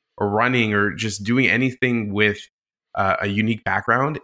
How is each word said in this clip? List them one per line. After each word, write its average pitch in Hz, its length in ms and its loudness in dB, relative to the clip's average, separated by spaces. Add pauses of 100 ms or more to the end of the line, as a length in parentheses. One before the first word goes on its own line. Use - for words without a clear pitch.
(180)
or 104 100 0
running 110 460 2
or 101 160 2
just 104 340 -6
doing 120 240 2
anything 120 640 0
with, 104 260 0 (560)
uh, 95 260 0
a 101 80 -2
unique 107 360 0
background, 120 600 0